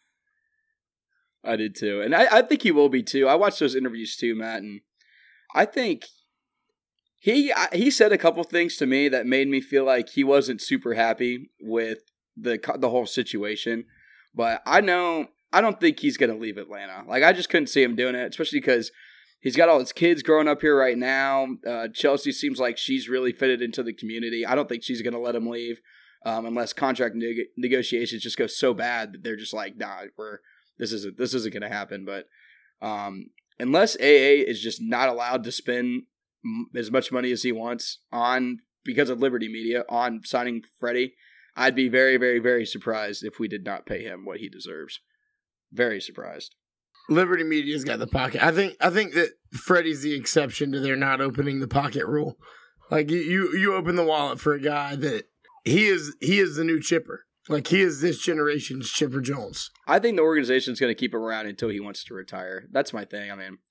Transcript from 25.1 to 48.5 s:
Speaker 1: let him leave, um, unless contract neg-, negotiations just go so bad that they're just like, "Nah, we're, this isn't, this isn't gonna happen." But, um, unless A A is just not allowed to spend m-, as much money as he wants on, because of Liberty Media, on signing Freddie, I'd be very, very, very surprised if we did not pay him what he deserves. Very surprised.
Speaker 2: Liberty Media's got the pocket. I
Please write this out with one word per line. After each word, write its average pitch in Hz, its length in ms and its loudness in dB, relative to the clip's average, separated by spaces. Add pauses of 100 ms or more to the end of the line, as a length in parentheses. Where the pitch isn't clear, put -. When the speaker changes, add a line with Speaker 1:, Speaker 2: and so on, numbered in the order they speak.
Speaker 1:
let 120 160 -4
him 117 120 -4
leave, 117 320 -8 (460)
um, 113 200 -4
unless 117 280 -4
contract 127 420 -2
neg-, 113 400 -4
negotiations 120 640 -2
just 117 160 -10
go 117 100 0
so 127 260 0
bad 110 400 -4
that 95 100 -20
they're 113 140 -6
just 107 160 -14
like, 101 240 -8
"Nah, 98 240 -10 (160)
we're, 107 220 -14 (380)
this 110 160 -6
isn't, 101 240 -10
this 123 160 -4
isn't 110 200 -4
gonna 104 160 -10
happen." 101 360 -10
But, 98 220 -10 (520)
um, 101 520 -10 (280)
unless 160 400 2
A - 40 -4
A 143 440 8
is 107 140 -4
just 110 220 -6
not 120 260 2
allowed 120 360 -2
to 117 60 -8
spend 123 520 -4 (420)
m-, 113 300 -6
as 113 160 -6
much 127 200 0
money 123 200 -2
as 117 100 -4
he 123 100 -2
wants 117 460 -8 (140)
on, 123 480 -2 (240)
because 131 260 0
of 120 100 -4
Liberty 120 320 0
Media, 113 380 -2
on 120 340 -2
signing 120 380 -4 (180)
Freddie, 123 360 -2 (440)
I'd 131 160 4
be 131 140 2
very, 131 280 6
very, 120 200 2
very 117 300 2
surprised 107 560 -6
if 107 160 -10
we 110 80 -2
did 101 180 -8
not 101 220 -8
pay 104 160 -8
him 98 220 -12
what 92 120 -10
he 113 100 -12
deserves. 82 520 -14 (720)
Very 107 280 -2
surprised. - 540 -14 (560)
Speaker 2:
Liberty 170 340 2
Media's 151 400 -2
got 120 140 -4
the 117 80 -6
pocket. 127 400 -2
I 165 60 4